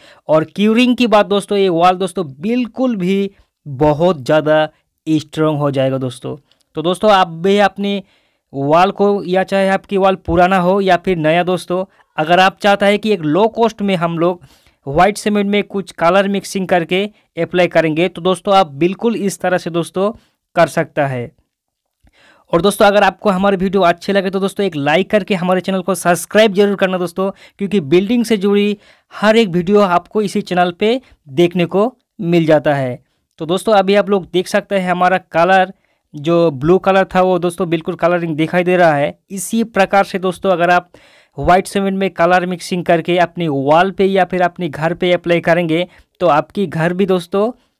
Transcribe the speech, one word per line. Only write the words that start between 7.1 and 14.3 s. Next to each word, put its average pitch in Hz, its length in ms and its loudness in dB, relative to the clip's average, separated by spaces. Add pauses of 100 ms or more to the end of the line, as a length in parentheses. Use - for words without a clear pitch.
आप 185 160 4
भी 180 300 0
अपनी 202 460 -2 (500)
वॉल 156 360 2
को, 202 340 0
या 180 180 0
चाहे 196 260 -2
आपकी 190 280 -4
वॉल 190 180 2
पुराना 180 440 2
हो 185 220 2
या 185 160 2
फिर 180 200 -2
नया 160 260 2
दोस्तों, 180 420 -4 (320)
अगर 165 240 2
आप 190 220 2
चाहता 202 240 2
है 202 120 2
कि 214 140 -2
एक 185 80 -2
लो 160 280 0
कॉस्ट 226 340 -2
में 196 140 0
हम 170 220 -2
लोग 175 240 -2 (460)